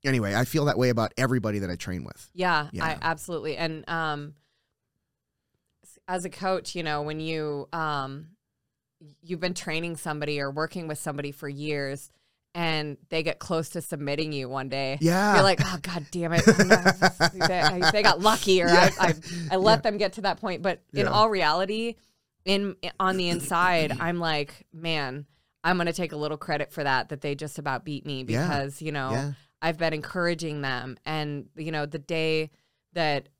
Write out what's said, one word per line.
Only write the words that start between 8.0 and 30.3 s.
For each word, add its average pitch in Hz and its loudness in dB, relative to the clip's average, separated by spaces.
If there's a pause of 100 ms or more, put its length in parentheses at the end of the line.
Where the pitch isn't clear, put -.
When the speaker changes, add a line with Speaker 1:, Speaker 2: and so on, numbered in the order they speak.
Speaker 2:
y-, 151 -20 (140)
you've 170 -8
been 175 -2
training 165 -4
somebody 151 -4
or 139 -2
working 160 -4
with 151 -6
somebody 143 -6
for 147 -12
years, 143 -4 (440)
and 156 -2 (140)
they 160 0
get 156 -2
close 160 -4
to 170 -8
submitting 147 -4
you 135 -4
one 135 -6
day. 135 -4
Speaker 1:
Yeah. 185 4
Speaker 2:
You're 190 8
like, 190 6
"Oh, 185 0
God 175 -8
damn 170 -2
it. 170 4
I'm 185 8
not, 185 6
Speaker 1:
<laughs> 175 4
Speaker 2:
they, 175 2 (100)
they 208 2
got 185 6
lucky, 202 4
or 170 4
Speaker 1:
Yeah. 175 8 (100)
Speaker 2:
I, 185 4
I, 160 2 (380)
I 190 2
let 214 6
Speaker 1:
Yeah. 220 0
Speaker 2:
them 208 -4
get 202 0
to 226 -10
that 185 -2
point." 180 -4
But 180 -2 (140)
in 202 0
Speaker 1:
Yeah. 190 2
Speaker 2:
all 214 6
reality, 196 0 (500)
in, 196 0 (220)
on 190 2
the 175 0
inside, 170 2
Speaker 1:
<clears throat> - -6
Speaker 2:
I'm 175 -2
like, 156 -2
"Man, 147 -4 (380)
I'm 180 4
gonna 175 0
take 165 -4
a 156 -8
little 151 -4
credit 147 -4
for 160 -6
that, 135 0
that 147 -10
they 143 -2
just 143 -10
about 143 -4
beat 147 -8
me 135 -8
Speaker 1:
Yeah. 120 0
Speaker 2:
because, 139 -4
you 156 -6
know, 135 -4
Speaker 1:
Yeah. 139 -2 (280)
Speaker 2:
I've 160 0
been 160 0
encouraging 160 -4